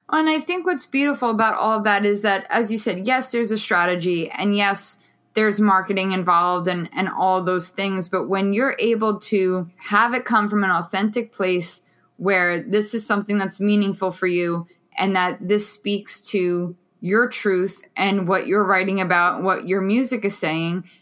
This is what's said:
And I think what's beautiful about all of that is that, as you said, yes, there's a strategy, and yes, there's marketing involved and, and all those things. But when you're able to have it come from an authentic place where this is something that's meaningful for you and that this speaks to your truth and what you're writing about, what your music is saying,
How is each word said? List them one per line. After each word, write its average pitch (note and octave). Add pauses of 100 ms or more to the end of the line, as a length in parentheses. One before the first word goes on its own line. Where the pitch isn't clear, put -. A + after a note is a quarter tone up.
(100)
And D#4
I D#4
think F4+
what's F4+
beautiful C4+
about A3
all A3
of G#3
that G#3
is G3+
that, G3
as G#3+
you A3+
said, F#3+
yes, B3+
there's A#3
a G#3+
strategy, F3
and G3+
yes, G3+ (360)
there's G#3+
marketing F#3+
involved F3+
and, F3
and F#3
all F#3
those F3+
things. F#3+
But E3
when G3
you're B3
able A3
to F#3 (100)
have A#3
it B3
come G#3+
from G3+
an F#3+
authentic G3+
place F3+ (360)
where F3+
this G#3
is G#3+
something G3+
that's G3
meaningful G3
for F#3
you E3+ (320)
and G3
that F3+
this G#3
speaks -
to F3 (240)
your A3
truth F#3+ (140)
and G3
what F#3
you're G3
writing F#3+
about, F3
what F#3
your F#3+
music A3+
is E3
saying, E3 (180)